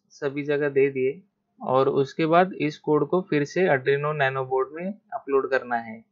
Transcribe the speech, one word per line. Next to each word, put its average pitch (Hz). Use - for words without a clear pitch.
सभी 143
जगह 143
दे 135
दिए 135
और 135
उसके 139
बाद 180
इस 151
code 151
को 185
फिर 147
से 175
Arduino 143
Nano 135
Board 131
में 180
upload 135
करना 123
है। 117